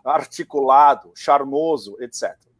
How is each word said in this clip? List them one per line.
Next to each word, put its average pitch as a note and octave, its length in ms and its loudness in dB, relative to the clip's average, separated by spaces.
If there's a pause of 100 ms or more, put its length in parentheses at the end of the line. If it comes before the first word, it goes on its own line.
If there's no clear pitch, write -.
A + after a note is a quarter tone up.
articulado, D3 1120 0
charmoso, C#3 840 -4
et A#2+ 160 -14
cetera. - 320 -10 (120)